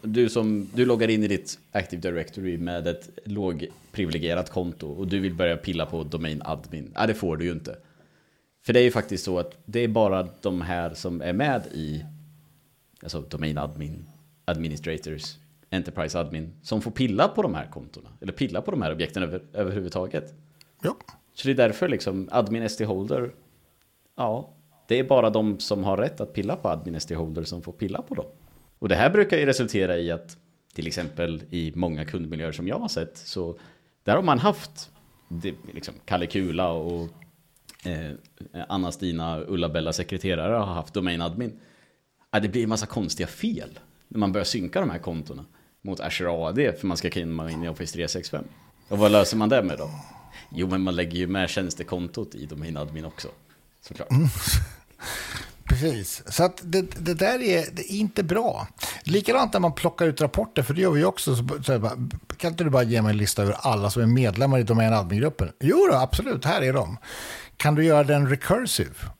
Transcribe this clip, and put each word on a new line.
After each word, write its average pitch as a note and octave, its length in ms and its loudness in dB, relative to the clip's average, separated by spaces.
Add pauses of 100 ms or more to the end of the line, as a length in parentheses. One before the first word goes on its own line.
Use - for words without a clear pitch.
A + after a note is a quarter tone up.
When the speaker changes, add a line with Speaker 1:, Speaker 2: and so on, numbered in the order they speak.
Speaker 1:
du A2+ 280 4
som, G#2+ 440 2
du B2 120 4
loggar A#2 220 4
in A2 160 4
i G#2 40 2
ditt - 320 -2 (120)
Active F2+ 300 -4
Directory F2 560 -4
med E2+ 300 -4
ett E2+ 220 -4 (160)
lågprivilegierat F2 1200 -2
konto F2 380 -6
och F2 200 -6
du G2 120 0
vill F#2+ 140 0
börja E2+ 240 0
pilla E2 280 -4
på E2 180 -6
domain D#2 420 -4
admin. D2+ 500 -8
Ja, A2 120 0
det A2 60 2
får E2+ 240 -2
du E2+ 80 -4
ju F2 60 0
inte. - 240 -10 (880)
För A#2+ 80 0
det B2 60 8
är B2 40 10
ju B2 80 8
faktiskt G2+ 320 -2
så F2+ 160 0
att F2 260 -6
det A2 140 -2
är A#2+ 80 2
bara G2 400 2 (140)
de F2+ 200 -2
här E2+ 320 -2
som F2 280 -6
är F2 120 -2
med C3 380 0
i, D#2 340 -6 (1000)
alltså, D#2 180 -8
domain D2+ 360 -6
admin, D2+ 520 -8 (360)
administrators, D#2 920 -6 (360)
enterprise E2+ 480 -4
admin, D#2+ 340 -6 (100)
som G#2+ 180 -2
får A2+ 100 -6
pilla B2+ 360 2
på G#3 140 -2
de C3 140 0
här D2+ 160 -8
kontona. - 380 -18 (120)
Eller F#2+ 120 -8
pilla G#2+ 280 -2
på G3+ 100 -6
de D3+ 100 -2
här D#2+ 100 0
objekten E2 320 -4
över, F2 180 -4 (120)
överhuvudtaget. F#2 800 -4 (480)
Speaker 2:
Ja. - 160 -2 (380)
Speaker 1:
Så - 120 -4
det C3+ 40 2
är C3 40 4
därför, A#2+ 320 4
liksom, F#2+ 440 -2
admin A2+ 320 0
S A2 140 -2
D A2 80 -2
holder, A2 460 -2 (840)
ja, B2 360 -4 (340)
det A#2+ 120 4
är C3 40 4
bara B2+ 260 6
de G#2+ 300 2
som G2+ 240 0
har G2 140 2
rätt B2 240 -2
att - 120 -6
pilla G#2+ 220 -2
på - 140 -2
admin E2 260 -4
S D#2 100 -6
D E2 100 -6
holder D#2+ 280 -4
som E2+ 180 -8
får E2+ 120 -14
pilla - 280 -4
på - 140 -8
dem. - 120 -6 (520)
Och G2 100 -2
det F2+ 60 6
här A#2 140 6
brukar G3+ 280 4
ju D3 80 4
resultera G#2+ 520 2
i E2+ 140 -2
att, - 260 -8 (360)
till D#2+ 140 -6
exempel E2 640 -4
i E2 260 -4
många D#2+ 300 -2
kundmiljöer D#2+ 460 -6
som E2 160 -6
jag B2+ 120 -4
har A#3 80 -6
sett, - 300 -6
så E2+ 420 -8 (440)
där G#2 120 4
har F#3+ 80 2
man C#3+ 160 4
haft - 500 -2 (400)
det, E2+ 260 -6 (180)
liksom, - 200 -12 (120)
Kalle F2+ 220 0
Kula F2+ 420 0
och, E2 400 -4 (760)
eh, D#2+ 280 -6 (580)
Anna-Stina, E2+ 800 -4
Ulla-Bella E2 460 -2
sekreterare F#2 600 -2
har G2 180 0
haft E2 200 -6
domain F2 280 0
admin. G#2+ 380 -4 (720)
Ja, G#2+ 80 2
det G#2 100 0
blir A2+ 140 0
en G#2+ 60 0
massa A2 160 -2
konstiga F2+ 420 -4
fel - 520 -6 (280)
när A2 120 -6
man G2+ 120 4
börjar G2 140 0
synka F#2+ 340 -2
de E3 100 2
här E2+ 100 -4
kontorna D#2 460 -8 (360)
mot F#2+ 180 -6
Azure F2 320 -4
A E2 200 -2
D, A#2+ 280 2
för G2+ 80 -2
man F2 100 0
ska F#2 120 -2
komma E2 420 -4
in D#2+ 120 -6
i E2+ 60 -4
Office E2+ 240 -8
tre E2+ 140 -4
sex F2+ 220 -6
fem. D2 140 -6 (440)
Och G2+ 100 -2
vad G#2 140 6
löser G#2 260 6
man G#2+ 120 4
det B2 140 6
med D#2+ 140 -2
då? D2 120 -8 (600)
Jo, E2+ 180 -2
men F#2 140 0
man F#2 140 0
lägger E2+ 220 -2
ju F#2 100 0
med F#2 220 0
tjänstekontot F2+ 840 -6
i B1 100 -10
domain D#2 320 -8
admin D2+ 280 -8
också, - 220 -12 (540)
såklart. - 300 -8
Speaker 2:
Mm. D3 220 4
<laughs> - 40 -6 (1300)
Precis. B2+ 600 0
Så - 160 2
att F3+ 200 2
det, F3+ 180 2
det F3 320 -2
där A#3+ 280 2
är, F3 320 2
det C#3 200 -8
är G3 40 -2
inte G#3 260 2
bra. F#3+ 440 0 (360)
Likadant A3 500 4
när G3+ 60 4
man E3+ 140 4
plockar - 320 2
ut D3+ 160 2
rapporter, C#3+ 420 0
för B2+ 100 0
det F3 80 2
gör F#3 100 6
vi D3 120 6
också. F3+ 320 2
Så, A#2+ 120 0 (160)
så C#3+ 80 0
här B2 80 4
bara, A2 180 0 (400)
"Kan E3+ 140 -2
inte E3 120 -2
du D#3 60 4
bara C3 140 6
ge A#2 180 4
mig G#2+ 80 4
en G#2 80 4
lista G#2 240 2
över G2+ 180 2
alla G#2 300 2
som A#2+ 120 0
är A2+ 60 6
medlemmar B2 520 4
i A#2 40 4
domänadmingruppen?" A2 960 2
Jo D4 320 6
då, C#3+ 60 6
absolut, E3+ 480 0
här - 160 2
är C3 120 2
de. A2 240 -2 (600)
"Kan D3 180 4
du D#3+ 100 6
göra D3 180 8
den C#3+ 260 4
recursive?" F3+ 640 2 (240)